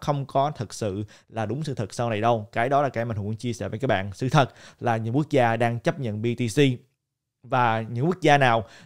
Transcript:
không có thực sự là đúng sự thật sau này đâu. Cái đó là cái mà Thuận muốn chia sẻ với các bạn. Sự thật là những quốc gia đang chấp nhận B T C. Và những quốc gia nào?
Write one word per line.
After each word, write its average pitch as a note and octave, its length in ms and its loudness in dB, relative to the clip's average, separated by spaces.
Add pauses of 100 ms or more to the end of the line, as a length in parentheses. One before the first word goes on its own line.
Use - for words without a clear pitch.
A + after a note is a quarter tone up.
không C#3+ 260 -2
có C#3 240 0
thực - 240 -8
sự G#2 300 -4 (240)
là A2 180 -6
đúng C3+ 180 -4
sự C#3+ 100 -6
thật A#2 200 -6
sau A#2+ 160 -2
này G#2 100 -2
đâu. A2 320 2
Cái A#2 160 0
đó C#3 140 2
là C#3 60 0
cái A#2 160 -2
mà A#2 100 -4
Thuận G#2 120 -4
muốn G#2+ 100 -4
chia A#2+ 160 -6
sẻ G2 160 -6
với G#2+ 100 -8
các C3 80 -4
bạn. G2+ 280 0
Sự C3+ 140 -4
thật C3+ 260 2 (260)
là A#2 160 0
những A2+ 200 -4
quốc D#3 140 -2
gia A#2 260 2
đang A#2+ 220 0
chấp E3 220 -4
nhận G#2+ 220 -4
B A#2 40 -2 (120)
T B2+ 40 -2 (140)
C. - 20 2 (840)
Và A#2+ 380 2
những A#2+ 260 -2
quốc F#3 140 -2
gia D3 180 6
nào? A#2 260 4 (220)